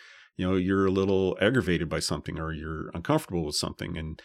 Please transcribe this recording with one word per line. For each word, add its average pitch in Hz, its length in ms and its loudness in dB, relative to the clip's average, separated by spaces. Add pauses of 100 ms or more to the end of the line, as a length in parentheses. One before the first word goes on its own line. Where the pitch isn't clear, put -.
(380)
you 92 100 -2
know, 95 80 4
you're 95 300 4
a 95 60 4
little 95 500 2
aggravated 90 480 2
by 80 100 -2
something 80 380 -4
or 80 160 -6
you're 78 400 -8
uncomfortable 87 500 -2
with 76 120 -4
something. - 420 -6
And, 80 280 -8